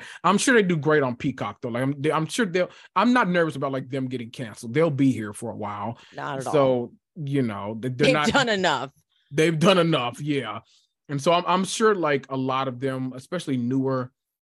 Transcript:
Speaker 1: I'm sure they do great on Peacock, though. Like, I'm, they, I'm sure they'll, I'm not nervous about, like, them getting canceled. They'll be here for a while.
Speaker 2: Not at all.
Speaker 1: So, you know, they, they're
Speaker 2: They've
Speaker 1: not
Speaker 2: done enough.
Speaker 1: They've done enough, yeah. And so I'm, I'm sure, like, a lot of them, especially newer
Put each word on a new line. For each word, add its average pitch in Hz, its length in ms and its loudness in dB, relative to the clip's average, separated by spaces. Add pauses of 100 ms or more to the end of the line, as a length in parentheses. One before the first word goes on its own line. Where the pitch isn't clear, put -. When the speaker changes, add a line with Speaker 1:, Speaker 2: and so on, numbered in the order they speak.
(220)
Speaker 1:
I'm 190 160 4
sure 254 160 4
they 226 80 6
do 180 140 2
great 151 260 2
on 123 140 -2
Peacock, 117 440 -4
though. 127 100 -8
Like, 117 120 -2
I'm, 139 180 -2
they, 147 120 0
I'm 156 140 0
sure 226 200 -2
they'll, 175 240 -2 (240)
I'm 220 180 4
not 240 160 2
nervous 170 280 0
about, 139 160 -4
like, 131 180 -6
them 131 160 -4
getting 123 240 -8
canceled. 117 440 -12
They'll 160 160 4
be 135 220 4
here 107 200 -4
for 113 180 -10
a 104 60 -10
while. 104 420 -6 (160)
Speaker 2:
Not 143 260 -8
at 123 60 -6
all. 123 60 -4
Speaker 1:
So, 131 400 2 (240)
you 139 260 -2
know, 107 380 -4
they, 123 80 -6
they're 127 180 0
Speaker 2:
They've 269 80 6
Speaker 1:
not 151 140 2
Speaker 2:
done 262 200 2
enough. 165 440 0 (400)
Speaker 1:
They've 156 260 2
done 185 200 6
enough, 143 420 0
yeah. 127 400 -4 (480)
And 143 120 -4
so 170 120 4
I'm, 175 140 4
I'm 180 180 2
sure, 220 300 2
like, 147 360 0
a 135 60 -4
lot 131 320 -2
of 123 120 -10
them, 131 360 -4
especially 147 400 -6
newer 127 560 -2 (320)